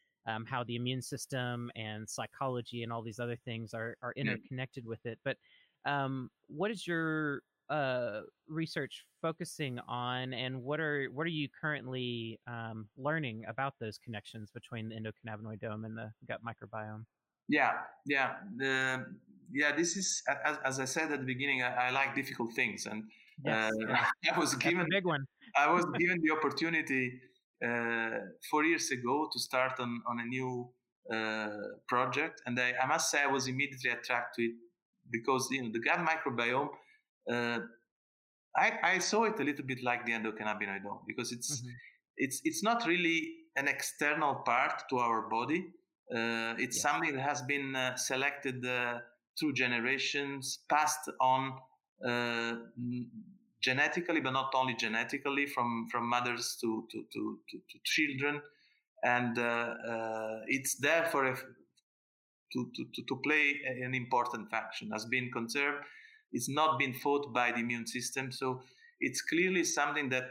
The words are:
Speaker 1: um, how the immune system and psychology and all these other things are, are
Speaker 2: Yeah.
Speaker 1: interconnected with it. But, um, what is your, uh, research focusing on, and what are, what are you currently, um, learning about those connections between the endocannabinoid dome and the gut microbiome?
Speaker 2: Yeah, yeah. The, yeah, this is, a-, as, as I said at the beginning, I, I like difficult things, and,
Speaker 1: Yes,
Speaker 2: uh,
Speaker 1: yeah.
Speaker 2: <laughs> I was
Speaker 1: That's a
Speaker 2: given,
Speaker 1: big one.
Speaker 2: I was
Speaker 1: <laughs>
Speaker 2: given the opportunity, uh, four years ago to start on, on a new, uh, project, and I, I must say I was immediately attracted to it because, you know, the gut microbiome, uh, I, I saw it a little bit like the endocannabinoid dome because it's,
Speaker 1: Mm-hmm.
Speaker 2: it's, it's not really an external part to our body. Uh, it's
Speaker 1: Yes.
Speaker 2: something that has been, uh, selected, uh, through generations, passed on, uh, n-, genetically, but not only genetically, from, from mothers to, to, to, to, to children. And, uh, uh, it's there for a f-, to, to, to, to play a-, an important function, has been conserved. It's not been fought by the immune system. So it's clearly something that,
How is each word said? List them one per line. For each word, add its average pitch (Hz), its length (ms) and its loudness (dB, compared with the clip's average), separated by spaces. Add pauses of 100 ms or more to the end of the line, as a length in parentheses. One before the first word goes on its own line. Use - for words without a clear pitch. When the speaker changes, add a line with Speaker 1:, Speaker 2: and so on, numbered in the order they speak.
(260)
Speaker 1:
um, 113 200 -4
how 123 180 -2
the 120 100 -4
immune 123 280 -2
system 123 720 -4
and 107 320 -8
psychology 123 720 -4
and 117 100 -6
all 117 100 -4
these 113 180 -8
other 120 240 -4
things 113 300 -8
are, 113 280 -6
are 120 140 -6
Speaker 2:
Yeah. 139 60 -4
Speaker 1:
interconnected 131 640 -6
with 113 180 -8
it. 113 200 -8
But, 135 120 -2 (480)
um, 135 460 -2 (180)
what 175 220 -2
is 208 160 -6
your, 156 560 0 (280)
uh, 127 520 0 (260)
research 156 580 -4 (160)
focusing 156 580 -4
on, 127 540 -2
and 127 280 -4
what 147 180 -2
are, 147 260 0
what 135 200 -4
are 175 40 0
you 151 180 0
currently, 123 1000 -4
um, 113 500 -8
learning 135 500 -2
about 131 320 -4
those 110 200 -6
connections 107 520 -12
between 113 380 -10
the 113 80 -10
endocannabinoid 110 640 -8
dome 110 240 -6
and 110 120 -8
the 110 160 -10 (140)
gut 117 160 -6
microbiome? 110 640 -10 (440)
Speaker 2:
Yeah, 139 240 6 (340)
yeah. 135 300 2 (200)
The, 131 500 2 (440)
yeah, 143 260 4
this 170 200 2
is, - 320 -2
a-, 139 200 0
as, 147 160 0
as 131 160 0
I 135 60 0
said 156 260 0
at 139 80 0
the 131 60 -4
beginning, 131 360 2
I, 123 260 2
I - 20 2
like 135 240 2
difficult 127 400 -2
things, 107 320 0
and, 107 180 -4 (400)
Speaker 1:
Yes, 110 280 2
Speaker 2:
uh, 110 40 0 (120)
Speaker 1:
yeah. - 180 4 (100)
Speaker 2:
<laughs> 160 180 0
I - 40 2
was 151 140 4
Speaker 1:
That's 135 120 0
a 165 60 4
Speaker 2:
given, 175 200 4
Speaker 1:
big 190 160 4
one. 143 200 2 (300)
Speaker 2:
I 147 160 8
was 175 120 6
Speaker 1:
<laughs> 170 140 0
Speaker 2:
given 175 240 4
the 156 100 6
opportunity, 143 840 2 (460)
uh, 117 460 2 (400)
four 151 140 6
years 165 260 4
ago 131 420 2
to 120 60 -4
start 127 420 0
on, 120 260 -2
on 120 140 -2
a 117 60 -4
new, 123 440 -2 (400)
uh, 110 380 0 (400)
project, 131 560 2
and 123 160 0
I, 123 220 2
I 131 40 4
must 160 240 2
say 147 120 4
I 139 40 4
was 135 220 2
immediately 131 420 -2
attracted 120 520 -2
to - 60 -
it 117 60 -4 (560)
because, 123 400 2
you 135 120 0
know, 117 100 -2
the 117 80 -2
gut 160 200 2
microbiome, 139 680 0 (640)
uh, 120 280 2 (960)
I, 208 180 6 (100)
I 180 160 4
saw 208 260 4
it 208 160 2
a 143 40 2
little 139 200 0
bit 127 180 -4
like 120 220 2
the 117 80 2
endocannabinoid 104 720 -2
dome 101 240 -8
because 117 260 -4
it's, 120 300 -4
Speaker 1:
Mm-hmm. 123 80 -10 (480)
Speaker 2:
it's, 135 260 0
it's 160 180 0
not 220 240 2
really 165 460 2 (240)
an 139 100 2
external 147 720 2
part 127 540 2
to 127 80 2
our 117 320 4
body. 127 340 2 (500)
Uh, 113 440 0
it's 127 180 0
Speaker 1:
Yes. - 60 0
Speaker 2:
something 156 320 2
that 131 80 0
has 139 180 0
been, 135 340 -2
uh, 127 220 0
selected, 131 720 -2
uh, 120 320 0 (420)
through 151 140 2
generations, 131 1040 0 (100)
passed 151 400 2 (100)
on, 131 400 4 (480)
uh, 117 500 2 (200)
n-, 123 340 -4 (520)
genetically, 156 580 2
but 131 120 2
not 131 220 2
only 131 200 2
genetically, 123 720 0
from, 120 440 0
from 117 160 0
mothers 120 540 0
to, 113 300 0
to, 110 80 -8 (140)
to, 107 260 -4 (120)
to, - 80 -12
to - 260 -20
children. 147 580 0 (600)
And, 123 360 4
uh, 120 40 2
uh, 113 1040 -2
it's 131 320 0
there 165 280 4
for 147 200 4
a 127 60 4
f-, - 120 -6 (1080)
to, 123 240 -2
to, - 80 -6 (100)
to, 123 140 -6
to 135 160 -2
play 147 300 6 (120)
a-, 127 180 -4
an 127 100 -2
important 120 560 0
function, 110 420 -4
has 107 140 -4
been 123 260 0
conserved. 143 460 0 (540)
It's 123 160 -2
not 151 300 4
been 135 160 0
fought 143 380 0
by 120 200 4
the 117 80 -2
immune 117 260 -2
system. 127 460 -4
So 131 280 -2 (400)
it's 127 220 0
clearly 180 420 4
something 143 460 0
that, 127 200 2